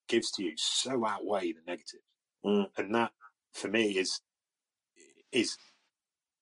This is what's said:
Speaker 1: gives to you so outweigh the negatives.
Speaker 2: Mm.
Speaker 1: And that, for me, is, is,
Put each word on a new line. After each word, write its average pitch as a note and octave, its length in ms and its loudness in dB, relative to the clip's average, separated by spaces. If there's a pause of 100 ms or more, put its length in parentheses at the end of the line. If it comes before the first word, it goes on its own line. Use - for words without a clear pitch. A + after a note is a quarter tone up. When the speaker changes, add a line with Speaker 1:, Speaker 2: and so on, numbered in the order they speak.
Speaker 1:
gives A#2 220 2
to G2+ 120 -6
you E2 140 -4
so B2 480 0
outweigh G2 480 -2
the D#2+ 120 -12
negatives. - 380 -10 (420)
Speaker 2:
Mm. G2+ 300 4
Speaker 1:
And G2+ 200 -4
that, A#2 160 2 (420)
for - 160 -6
me, G#2+ 280 4
is, F#2 220 0 (1120)
is, G#2+ 260 0 (840)